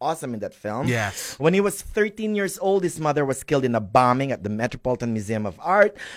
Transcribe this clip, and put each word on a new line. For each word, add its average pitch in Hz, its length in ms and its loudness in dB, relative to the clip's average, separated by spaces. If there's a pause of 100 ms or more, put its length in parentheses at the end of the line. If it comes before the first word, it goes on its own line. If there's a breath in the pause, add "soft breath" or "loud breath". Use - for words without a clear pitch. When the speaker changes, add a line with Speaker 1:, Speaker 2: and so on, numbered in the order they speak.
Speaker 1:
awesome 143 340 -4
in 107 60 -8
that 98 140 -8
film. 110 320 -4
Speaker 2:
Yes. 113 520 -4
Speaker 1:
When 156 140 4
he 190 80 4
was 202 220 0
thirteen 214 540 -2
years 196 240 -2
old, 190 240 2
his 165 160 -2
mother 147 240 2
was 135 180 -2
killed 139 220 2
in 123 100 2
a 110 60 4
bombing 127 500 4
at 107 140 -6
the 104 40 -4
Metropolitan 120 640 -2
Museum 107 340 -4
of 85 140 -8
Art, 202 360 4 (200 loud breath)